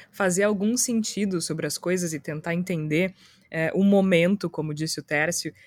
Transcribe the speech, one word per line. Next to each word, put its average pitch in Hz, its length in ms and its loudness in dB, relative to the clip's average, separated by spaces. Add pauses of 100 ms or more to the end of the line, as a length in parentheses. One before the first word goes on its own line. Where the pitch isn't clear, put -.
(100)
fazer 190 320 0
algum 208 340 2
sentido 208 640 -2
sobre 160 240 -4
as 143 140 -4
coisas 175 340 -2
e 156 60 -6
tentar 160 340 -6
entender, 170 640 -2 (360)
é, 160 240 -2
o 190 100 4
momento, 190 640 4
como 151 240 -6
disse 156 240 -4
o 147 40 -10
Tércio. 156 520 -2 (120)